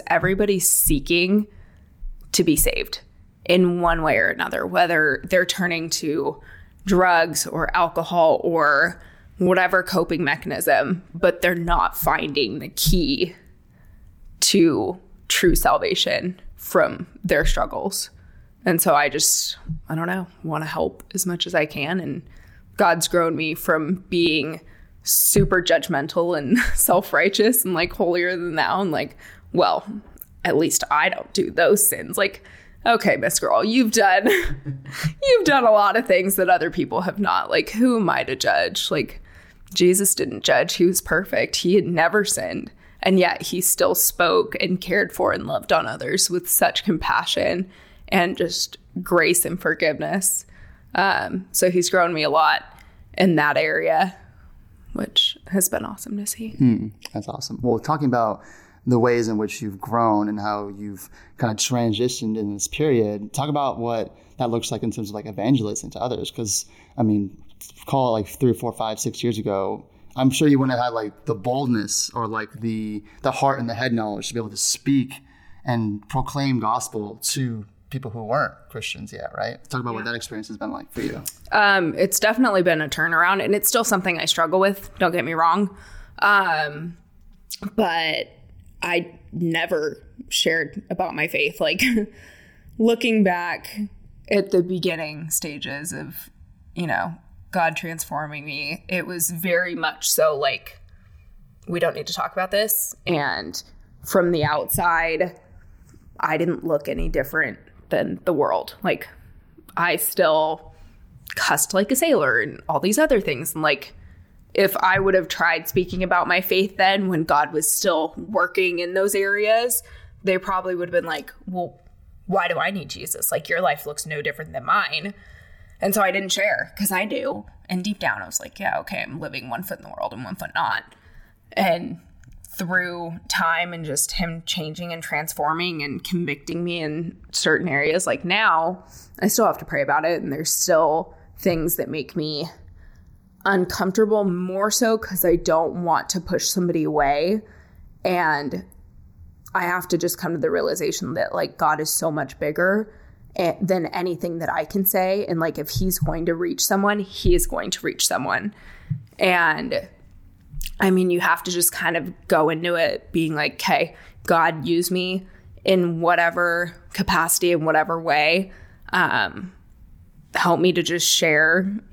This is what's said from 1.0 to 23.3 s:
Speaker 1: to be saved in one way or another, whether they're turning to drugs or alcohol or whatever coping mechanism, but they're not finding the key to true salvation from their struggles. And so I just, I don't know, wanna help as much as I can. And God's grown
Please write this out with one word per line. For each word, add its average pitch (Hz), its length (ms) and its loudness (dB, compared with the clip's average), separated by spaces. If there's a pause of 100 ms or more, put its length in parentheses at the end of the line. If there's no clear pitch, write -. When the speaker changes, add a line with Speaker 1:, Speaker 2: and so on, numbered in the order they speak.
Speaker 1:
to - 120 2
be 165 120 4
saved - 460 -2 (420)
in 175 380 4
one 165 220 2
way 143 140 4
or - 100 4
another, - 380 -2
whether 165 640 2
they're 185 160 4
turning 170 440 -2
to 151 500 -2 (460)
drugs 175 600 4
or - 300 -2
alcohol 170 680 4
or 156 580 2 (380)
whatever 180 440 4
coping 175 400 0
mechanism, 147 800 2 (100)
but 175 280 2
they're 180 140 2
not 170 420 0
finding 139 640 0
the - 100 -12
key 156 680 0 (1040)
to 160 580 2 (300)
true - 280 2
salvation - 840 0 (160)
from 156 520 0 (160)
their 165 200 2
struggles. - 680 0 (520)
And 165 180 2
so 170 120 4
I 147 160 4
just, - 480 0 (320)
I 160 60 -4
don't 165 120 -2
know, 180 200 -4 (160)
wanna 156 220 -4
help 160 380 -4 (100)
as 190 120 -4
much 175 220 -4
as 175 80 -4
I 156 100 4
can. 151 340 -4
And 156 220 -8 (560)
God's 170 300 2
grown 165 280 2